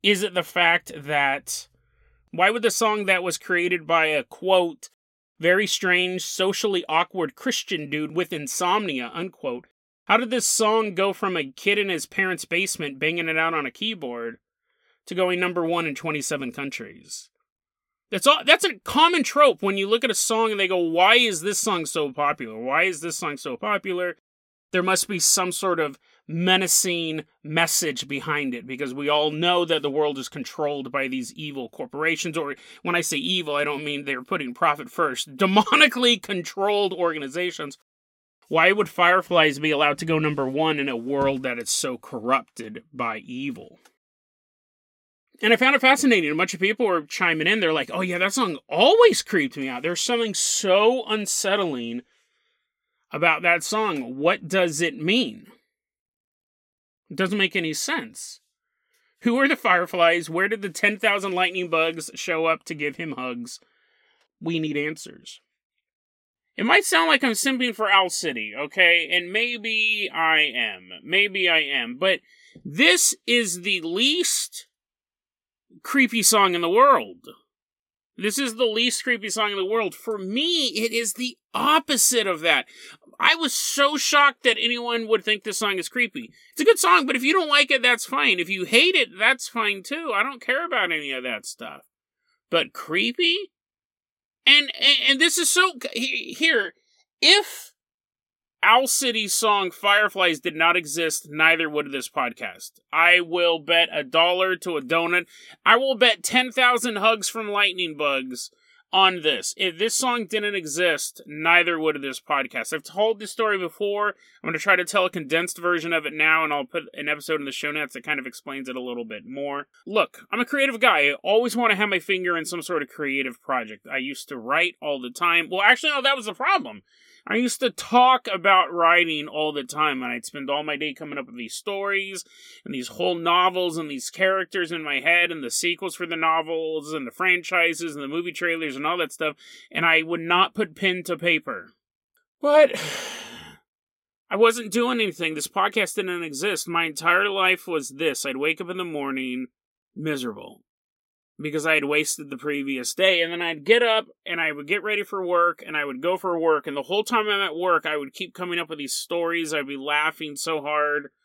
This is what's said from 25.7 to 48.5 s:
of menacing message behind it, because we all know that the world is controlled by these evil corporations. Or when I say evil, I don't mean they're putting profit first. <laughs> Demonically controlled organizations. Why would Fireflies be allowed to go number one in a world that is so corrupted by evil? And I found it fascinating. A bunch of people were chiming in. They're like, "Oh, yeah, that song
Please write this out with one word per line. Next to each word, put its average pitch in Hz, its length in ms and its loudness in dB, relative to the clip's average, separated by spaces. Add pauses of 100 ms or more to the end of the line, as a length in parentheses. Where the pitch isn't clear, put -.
of 143 180 -4 (280)
menacing 170 960 0 (180)
message 156 640 -2
behind 143 480 -4
it, 117 120 -12
because 131 260 -8
we 143 160 -4
all 151 220 2
know 175 340 2
that 160 160 0
the 143 100 -2
world 147 280 0
is 127 100 -10
controlled 143 640 -6
by 135 160 -2
these 127 240 -6
evil 139 380 -10
corporations. 156 680 -4
Or 143 180 -6 (280)
when 175 120 -2
I 175 60 2
say 160 160 -4
evil, 160 400 -2
I 147 80 0
don't 147 200 -4
mean 143 200 -6
they're 135 180 -6
putting 139 300 -6
profit 147 380 -2
first. 139 460 -4
<laughs> - 0 -
Demonically 240 840 4
controlled 196 720 -2
organizations. 160 840 -4 (680)
Why 165 240 4
would 202 160 0
Fireflies 175 680 4
be 151 120 0
allowed 147 280 2
to 165 80 -6
go 160 120 2
number 147 280 0
one 151 320 0
in 139 100 -2
a 127 80 -4
world 139 460 0
that 123 160 -4
is 113 120 -8
so 127 280 -4
corrupted 113 960 -4
by 117 260 -6
evil? 123 600 -12 (1600)
And 214 120 4
I 226 40 6
found 262 200 4
it 262 40 2
fascinating. 262 500 4
A 151 40 -2
bunch 180 200 -2
of 165 60 -10
people 214 260 0
were 175 160 0
chiming 160 440 -2
in. 214 140 2
They're 165 120 2
like, 143 200 -2
"Oh, 185 80 -4
yeah, 180 180 -2
that 190 140 0
song 190 260 -2 (100)